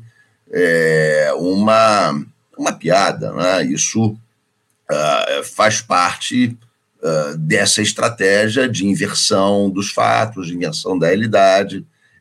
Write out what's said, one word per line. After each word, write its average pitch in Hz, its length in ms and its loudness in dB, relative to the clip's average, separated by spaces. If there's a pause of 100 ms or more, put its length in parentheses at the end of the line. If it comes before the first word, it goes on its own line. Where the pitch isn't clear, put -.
(520)
é 78 840 2
uma, 95 880 2 (320)
uma - 180 -4
piada, 85 600 -2
né? 90 320 0
Isso, 110 500 -2 (720)
eh, 71 540 0
faz 107 380 0
parte, 101 760 -2 (460)
eh, 76 360 -2
dessa 101 440 0
estratégia 107 880 0
de 98 160 -4
inversão 101 840 0
dos 98 200 -4
fatos, 113 580 -2
de 87 80 -8
inversão 87 440 -4
da 82 80 2
realidade, 98 800 2 (360)